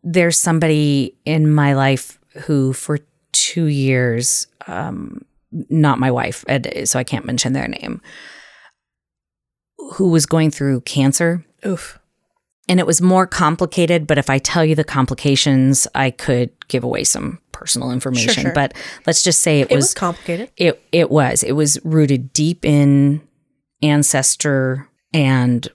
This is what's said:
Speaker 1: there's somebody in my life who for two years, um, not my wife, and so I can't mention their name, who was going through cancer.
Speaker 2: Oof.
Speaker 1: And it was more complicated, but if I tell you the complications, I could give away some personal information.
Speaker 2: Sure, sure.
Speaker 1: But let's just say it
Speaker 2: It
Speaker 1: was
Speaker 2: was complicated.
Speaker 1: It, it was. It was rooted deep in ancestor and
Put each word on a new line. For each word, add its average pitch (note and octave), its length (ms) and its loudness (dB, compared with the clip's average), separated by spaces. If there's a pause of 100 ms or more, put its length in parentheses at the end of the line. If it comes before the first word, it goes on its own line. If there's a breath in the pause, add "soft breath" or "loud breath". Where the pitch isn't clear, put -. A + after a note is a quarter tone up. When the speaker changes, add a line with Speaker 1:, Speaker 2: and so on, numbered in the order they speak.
Speaker 1:
there's E3+ 320 2
somebody D3+ 880 2
in D#3 280 2
my C#3+ 220 4
life C3+ 460 -2 (240)
who C3+ 280 0
for D3 260 -6 (340)
two - 340 -2
years, B2+ 800 0 (200)
um, - 580 -10 (460)
not D3+ 280 2
my C3 120 0
wife, B2 360 -4
and - 420 -4
so - 100 -2
I B2+ 60 -4
can't - 200 -6
mention B2 300 -4
their C3+ 140 -4
name, - 320 -10 (1900 loud breath)
who F#3+ 160 2
was D#3+ 160 2
going D#3+ 240 2
through C#3 320 -2
cancer. E3 640 0 (220)
Speaker 2:
Oof. - 320 -8 (720)
Speaker 1:
And F3+ 100 4
it F3+ 80 2
was E3 160 2
more F#3 240 4
complicated, E3+ 800 0
but C#3+ 120 2
if C#3 120 -2
I C3+ 80 2
tell E3 260 0
you D#3 100 2
the D3 100 0
complications, C3+ 1080 2
I C3 160 0
could B2 400 -2 (180)
give B2 160 -2
away - 200 -4
some - 360 -4 (100)
personal - 400 -6
information. B2 420 -2
Speaker 2:
Sure, - 120 -2
sure. C3 80 -2
Speaker 1:
But C#3 200 0 (340 loud breath)
let's E3 160 0
just E3 180 0
say D3+ 200 2
it - 100 0
Speaker 2:
It B3+ 40 4
Speaker 1:
was - 120 2
Speaker 2:
was - 80 -2
complicated. F3+ 640 -6
Speaker 1:
It, - 260 0 (100)
it E3 180 2
was. C#3+ 320 2
It - 100 -2
was D3 320 0
rooted C#3+ 480 0
deep E3 320 -2
in C#3+ 560 4 (600)
ancestor C#3 1080 0 (240)
and B2+ 640 2